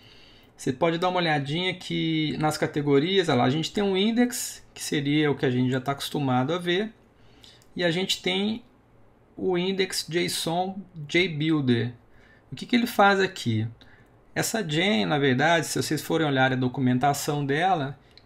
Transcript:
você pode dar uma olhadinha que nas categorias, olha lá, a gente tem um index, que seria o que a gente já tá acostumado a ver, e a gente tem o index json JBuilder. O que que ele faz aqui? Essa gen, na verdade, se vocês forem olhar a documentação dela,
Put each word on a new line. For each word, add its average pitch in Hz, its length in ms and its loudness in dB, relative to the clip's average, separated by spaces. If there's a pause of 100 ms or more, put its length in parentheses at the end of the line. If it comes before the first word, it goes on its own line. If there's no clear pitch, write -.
(540)
você - 200 -4
pode 170 240 0
dar 180 100 0
uma 180 100 0
olhadinha 160 540 -2
que 160 680 -4
nas 156 200 0
categorias, 156 720 2
olha 131 80 4
lá, 127 60 4
a 131 60 4
gente 156 220 -2
tem 208 100 -2
um 196 140 0
index, 233 640 0 (120)
que - 80 -14
seria 147 480 0
o 135 40 2
que 143 120 -2
a 131 40 4
gente 127 200 2
já 131 100 0
tá 139 120 -4
acostumado 135 600 -2
a 180 60 -2
ver, 180 340 -2 (840)
e 180 80 -4
a 175 80 2
gente 185 300 -2
tem 202 420 -2 (720)
o 185 220 -2
index 190 500 -2
json 175 720 -2 (160)
JBuilder. 147 1000 0 (580)
O 131 40 -12
que - 100 -12
que 240 100 0
ele 240 100 2
faz 202 340 4
aqui? 117 460 -2 (680)
Essa - 320 -2
gen, 190 400 0
na 156 120 2
verdade, 143 460 4
se - 180 -4
vocês 147 200 -2
forem 160 240 0
olhar 131 260 2
a 131 40 0
documentação 131 880 0
dela, 147 540 0 (280)